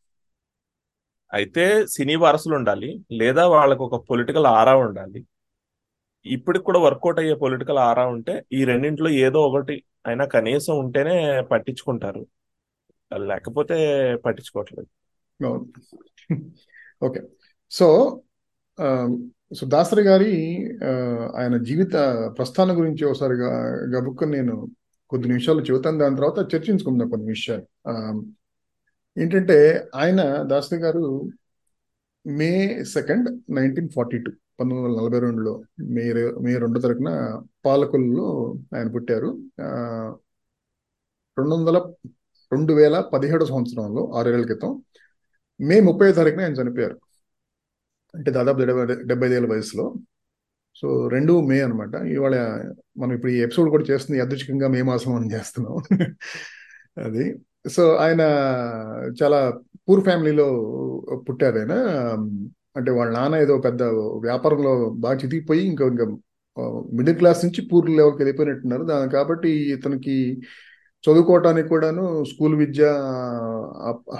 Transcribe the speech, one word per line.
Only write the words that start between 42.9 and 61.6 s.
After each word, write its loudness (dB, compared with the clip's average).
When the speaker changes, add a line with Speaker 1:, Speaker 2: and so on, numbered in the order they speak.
Speaker 2:
పదిహేడు 0
సంవత్సరంలో, -4
ఆరేళ్ల 2
క్రితం -6
మే 6
ముప్పై 6
తారీఖున 0
ఆయన -2
చనిపోయారు. -4
అంటే -2
దాదాపు 0
డెబ్బై, 0
డెబ్బై 0
ఐదు 2
ఏళ్ళ 0
వయసులో. -6
So, -2
రెండు 2
మే 2
అన్నమాట. -4
ఇవాళ -2
మనం -4
ఇప్పుడు -4
ఈ 0
ఎపిసోడ్ 2
కూడా 2
చేస్తుంది -2
యాదృచ్ఛికంగా -2
మే 0
మాసంలో -2
మనం -4
చేస్తున్నాం. -4
<laughs> -10
అది. -4
So, -2
ఆయన 4
చాలా 2
పూర్ 6
ఫ్యామిలీలో 2
పుట్టారు 0
ఆయన. -2